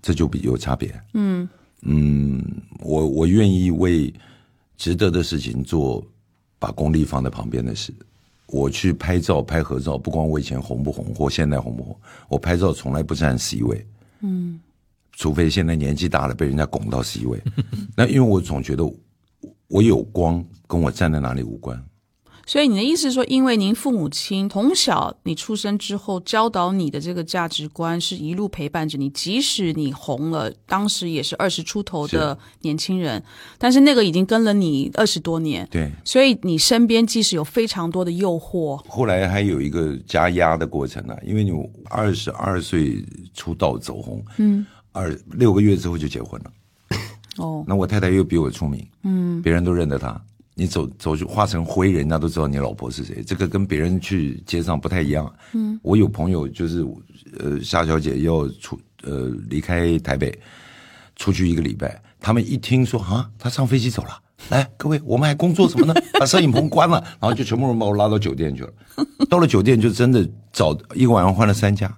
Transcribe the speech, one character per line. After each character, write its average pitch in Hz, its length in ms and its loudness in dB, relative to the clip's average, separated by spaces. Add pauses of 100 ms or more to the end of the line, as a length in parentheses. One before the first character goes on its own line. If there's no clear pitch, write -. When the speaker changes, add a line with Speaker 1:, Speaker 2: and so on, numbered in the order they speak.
Speaker 1:
这 90 120 0
就 78 140 2
比， 65 140 -4
有 60 160 0
差 64 180 -2
别。 - 180 -8 (200)
Speaker 2:
嗯。 185 340 -2 (380)
Speaker 1:
嗯， 71 560 2 (380)
我， 78 260 0
我 78 200 2
愿 98 260 6
意 92 180 2
为 82 400 2 (680)
值 87 180 -2
得 92 140 2
的 85 120 0
事 80 160 -4
情 64 240 -4
做， 67 400 -2 (560)
把 - 140 -4
功 76 180 0
利 80 140 4
放 67 180 -2
在 65 60 -2
旁 57 220 -10
边 62 120 -4
的 60 120 -4
事。 - 180 -10 (540)
我 69 240 0
去 92 200 0
拍 85 280 0
照、 78 240 2
拍 80 200 -2
合 67 160 -4
照， 69 200 -4
不 - 120 -8
管 80 160 -2
我 78 140 0
以 - 20 -8
前 65 160 -6
红 62 240 -6
不 71 80 -2
红 - 240 -8
或 71 140 0
现 76 220 0
在 67 100 0
红 60 160 -8
不 62 60 -10
红， 50 120 -12 (320)
我 71 120 -2
拍 87 180 0
照 87 160 2
从 67 220 -4
来 78 80 -2
不 73 120 -4
占 67 240 0
C - 240 -4
位。 57 240 -2 (340)
Speaker 2:
嗯。 180 380 -6 (540)
Speaker 1:
除 78 220 -2
非 80 160 4
现 87 160 0
在 82 100 0
年 71 180 0
纪 80 140 -2
大 69 180 0
了， 62 80 -2
被 76 120 -2
人 67 100 0
家 76 80 2
拱 - 240 -6
到 64 140 -2
C 57 240 -6
位。 58 120 -4 (300)
<laughs> - 260 -10
那 123 120 4
因 - 80 0
为 135 60 6
我 101 200 4
总 73 220 -4
觉 69 120 -4
得 78 160 -2 (800)
我 101 140 4
有 85 220 6
光， 85 380 0 (240)
跟 85 140 -2
我 73 100 2
站 80 220 0
在 76 80 0
哪 64 140 -4
里 65 80 -4
无 57 160 -8
关。 62 200 -10 (680)
Speaker 2:
所 285 160 0
以 285 60 4
你 208 80 4
的 202 60 0
意 294 120 2
思 339 80 0
是 269 100 0
说， 254 120 0
因 262 180 2
为 247 140 4
您 202 180 2
父 277 160 -2
母 175 180 0
亲 196 400 -4
从 240 260 2
小 - 480 0
你 160 120 -4
出 214 220 -6
生 208 220 -4
之 202 180 -6
后 190 240 -6
教 220 280 0
导 185 240 -2
你 175 180 -2
的 143 100 -6
这 175 140 -8
个 170 100 -4
价 170 240 -4
值 151 200 -8
观 165 300 -4
是 175 160 -4
一 160 200 -6
路 202 140 -4
陪 147 200 -8
伴 156 180 -4
着 147 120 -6
你， 139 120 -4
即 196 300 -4
使 190 320 -2
你 147 200 -4
红 143 380 -4
了， 147 220 -2 (140)
当 202 220 -2
时 180 200 -4
也 151 140 -4
是 - 140 -6
二 190 120 0
十 165 140 -4
出 202 200 -6
头 151 260 -6
的 151 300 -2 (220)
年 156 160 -4
轻 185 240 -4
人， 135 160 -4
Speaker 1:
是。 - 80 -10 (340)
Speaker 2:
但 247 140 4
是 269 80 8
那 277 140 8
个 226 100 6
已 170 80 2
经 185 140 4
跟 226 180 2
了 208 80 4
你 156 420 2
二 220 120 4
十 170 120 0
多 165 220 -2
年。 123 300 -4
Speaker 1:
对。 78 200 -2 (140)
Speaker 2:
所 262 180 4
以 262 200 6
你 170 160 0
身 233 280 4
边 226 200 4
即 220 160 0
使 190 120 0
有 156 80 -2
非 226 240 0
常 170 240 -6
多 180 140 -2
的 175 80 -4
诱 180 220 0
惑。 156 420 -4 (120)
Speaker 1:
后 127 180 -2
来 92 200 2
还 98 140 0
有 90 200 0
一 71 100 -2
个 78 260 -2 (100)
加 85 240 2
压 82 260 4
的 80 100 -2
过 69 200 -4
程 55 180 -8
啊， 58 200 -12
因 104 100 -4
为 107 80 2
你 98 80 2 (360)
二 104 260 0
十 - 200 -4
二 92 280 -2
岁 71 420 0 (300)
出 - 220 -8
道 69 240 0
走 57 240 -10
红， 52 200 -10 (140)
Speaker 2:
嗯。 208 300 2 (260)
Speaker 1:
二， 90 260 -4 (140)
六 117 200 6
个 98 80 4
月 104 160 6
之 87 120 -4
后 85 80 -2
就 76 100 -4
结 58 160 -6
婚 55 220 -12
了。 - 60 -18 (880)
Speaker 2:
哦。 160 280 -6
Speaker 1:
那 95 80 -2
我 95 120 2
太 104 120 0
太 92 120 2
又 95 120 6
比 85 140 0
我 73 140 2
出 - 180 -6
名， - 180 -6 (160)
Speaker 2:
嗯。 180 380 -2
Speaker 1:
别 85 120 0
人 87 120 2
都 90 80 2
认 85 160 0
得 69 100 -2
她。 58 220 -6 (360)
你 90 120 -2
走， 73 180 -2 (140)
走 78 160 -2
去 78 80 -4
化 107 200 0
成 85 200 -2
灰， 92 260 2
人 76 180 0
家 80 80 0
都 80 120 0
知 82 100 -4
道 78 80 0
你 69 120 -2
老 64 140 -4
婆 60 160 -10
是 62 140 -8
谁， - 240 -12
这 95 80 -4
个 90 140 -2
跟 98 180 -2
别 78 140 -2
人 90 200 0
去 73 460 -2
街 85 160 -2
上 80 180 -2
不 - 80 -6
太 87 140 0
一 71 60 0
样。 73 260 -2 (180)
Speaker 2:
嗯。 220 300 -4
Speaker 1:
我 92 140 2
有 104 100 6
朋 - 240 -2
友 78 160 0
就 82 220 -4
是， 82 180 -2 (540)
呃， 71 200 -2
夏 85 240 0
小 80 140 2
姐 71 220 -2
要 80 280 2 (120)
出， - 180 -12 (240)
呃， 65 280 -6 (180)
离 76 120 -2
开 85 380 0
台 69 180 -2
北， 69 160 -2 (840)
出 - 160 -2
去 90 160 2
一 85 80 2
个 80 40 0
礼 69 120 -2
拜， - 280 -8 (200)
他 107 120 0
们 117 160 4
一 135 80 -2
听 127 300 2
说 117 160 -2
，“啊， 107 340 -2
她 123 140 -6
上 135 160 -2
飞 127 140 2
机 117 100 0
走 - 140 -6
了， - 120 -14 (340)
来， 131 260 2
各 - 120 -4
位， 151 160 0
我 110 120 0
们 147 120 4
还 143 60 2
工 170 180 2
作 185 160 6
什 - 80 0
么 311 80 6
呢？” 165 100 4 (160)
<laughs> - 100 -6
把 - 40 4
摄 185 160 4
影 147 120 4
棚 156 160 4
关 170 200 4
了， 165 140 4 (160)
然 104 100 0
后 120 60 2
就 131 80 -4
全 120 160 0
部 135 80 2
人 117 100 2
把 113 80 0
我 104 120 2
拉 104 100 4
到 107 100 2
酒 101 160 0
店 71 220 -2
去 64 80 -8
了。 - 100 -14 (560)
到 175 120 4
了 165 80 6
酒 101 120 6
店 113 200 6
就 113 100 6
真 123 220 4
的 107 120 6 (280)
找， 78 260 2 (160)
一 127 100 4
个 120 60 6
晚 98 140 6
上 95 100 6
换 104 140 4
了 101 40 6
三 101 220 4
家 101 240 -2